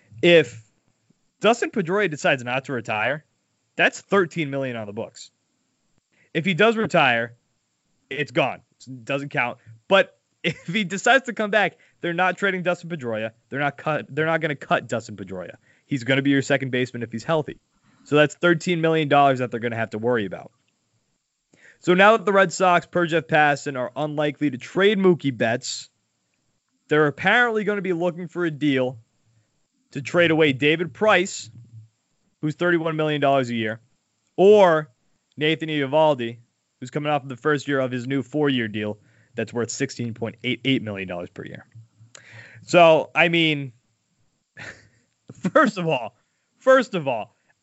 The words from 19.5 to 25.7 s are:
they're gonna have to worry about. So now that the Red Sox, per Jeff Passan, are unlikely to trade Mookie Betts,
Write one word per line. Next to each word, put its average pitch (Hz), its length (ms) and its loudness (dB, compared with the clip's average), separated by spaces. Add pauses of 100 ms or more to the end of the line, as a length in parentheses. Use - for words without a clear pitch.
they're 120 80 -6
gonna 113 160 -6
have 113 160 -6
to 110 60 -6
worry 113 280 -2
about. 87 260 -12 (1300)
So 175 140 2
now 202 220 6
that 185 100 -2
the 202 60 0
Red 190 220 4
Sox, 180 320 2
per 175 220 -2
Jeff 160 200 -2
Passan, 147 500 2
are 123 200 -4
unlikely 151 540 -2
to 123 60 -6
trade 196 400 0
Mookie 156 400 2
Betts, 120 520 -4 (1000)